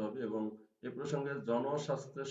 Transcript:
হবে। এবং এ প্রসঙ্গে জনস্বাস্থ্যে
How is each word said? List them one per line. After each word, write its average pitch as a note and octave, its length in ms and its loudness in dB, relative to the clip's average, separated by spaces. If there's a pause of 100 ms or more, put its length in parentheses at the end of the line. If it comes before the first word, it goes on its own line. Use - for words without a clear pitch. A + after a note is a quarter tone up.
হবে। G#2+ 240 -2
এবং A2 140 0 (460)
এ - 100 -4
প্রসঙ্গে C#3+ 360 0 (160)
জনস্বাস্থ্যে C#3 800 2